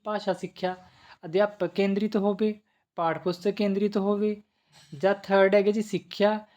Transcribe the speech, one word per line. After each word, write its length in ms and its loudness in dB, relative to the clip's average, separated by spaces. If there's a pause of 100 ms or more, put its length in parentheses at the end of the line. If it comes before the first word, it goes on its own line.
ਭਾਸ਼ਾ 300 -4
ਸਿੱਖਿਆ 420 -6 (500)
ਅਧਿਆਪਕ 480 -2
ਕੇਂਦਰਿਤ 440 0
ਹੋਵੇ, 420 0 (380)
ਪਾਠ 260 -2
ਪੁਸਤਕ 280 -2
ਕੇਂਦਰਿਤ 460 -2
ਹੋਵੇ, 460 -2 (500)
ਜਾਂ 200 0 (100)
ਥਰਡ 320 4
ਹੈਗਾ 160 4
ਜੀ 100 -2
ਸਿੱਖਿਆ, 640 -2 (120)